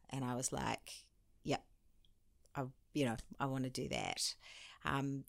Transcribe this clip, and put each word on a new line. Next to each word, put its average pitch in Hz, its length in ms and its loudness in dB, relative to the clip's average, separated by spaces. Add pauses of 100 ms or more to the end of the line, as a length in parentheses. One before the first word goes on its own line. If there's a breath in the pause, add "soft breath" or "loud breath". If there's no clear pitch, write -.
(100)
and 135 140 0
I 123 100 2
was 131 180 0
like, 131 520 -2 (400)
"Yep, 147 200 2 (920)
I, 139 80 2 (300)
you 147 100 6
know, 113 120 4 (220)
I 139 80 2
wanna 131 240 0
do - 180 -2
that." - 460 0 (500 loud breath)
Um, 139 440 2